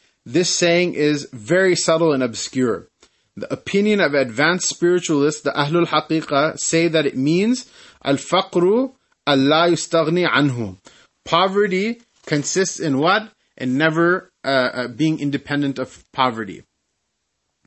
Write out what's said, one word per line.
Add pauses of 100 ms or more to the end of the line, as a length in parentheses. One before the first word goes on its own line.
(260)
This
saying
is
very
subtle
and
obscure. (480)
The
opinion
of
advanced
spiritualists,
the
Ahlul
Haqiqa,
say
that
it
means, (400)
"Al-faqru (340)
Allah
yustaghni
anhu." (480)
Poverty (240)
consists
in
what? (240)
In
never, (140)
uh,
uh,
being
independent
of
poverty. (1040)